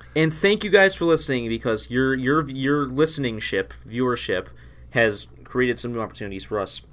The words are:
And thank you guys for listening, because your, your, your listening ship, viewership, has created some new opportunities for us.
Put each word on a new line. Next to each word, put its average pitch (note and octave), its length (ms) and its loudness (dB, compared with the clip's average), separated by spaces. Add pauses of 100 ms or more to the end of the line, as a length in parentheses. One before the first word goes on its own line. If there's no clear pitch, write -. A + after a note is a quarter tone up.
(160)
And D#3+ 160 4
thank G3+ 320 2
you G3+ 60 -4
guys F#3+ 240 6
for F3 100 -4
listening, C3+ 460 0
because A2+ 400 -2
your, C3 240 2
your, C3 340 0
your C3+ 380 0
listening C3 520 0
ship, - 360 -2 (120)
viewership, A#2 600 -2 (460)
has A2+ 340 2 (180)
created B2 340 0
some A#2+ 140 -6
new A#2 80 -6
opportunities G2 440 -8
for G#2+ 160 -4
us. - 200 -6 (120)